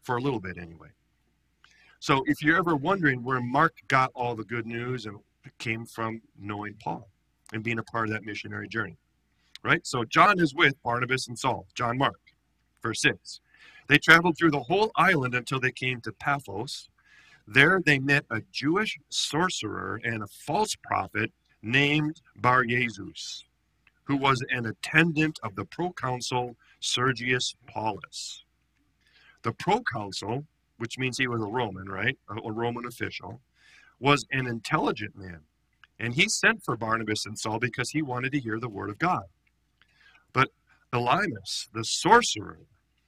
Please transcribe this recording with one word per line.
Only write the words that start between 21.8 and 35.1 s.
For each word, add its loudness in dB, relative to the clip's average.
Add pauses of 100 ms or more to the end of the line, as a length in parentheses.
Bar 4
Jesus, -4 (600)
who 2
was 4
an -2
attendant 2
of -8
the -6
proconsul -4 (240)
Sergius 0 (140)
Paulus. -8 (1000)
The -2
proconsul, -2 (320)
which -6
means -2
he 2
was -2
a -2
Roman, -4
right? -2 (100)
A, -10
a -8
Roman -4
official, -10 (600)
was 4
an -2
intelligent -2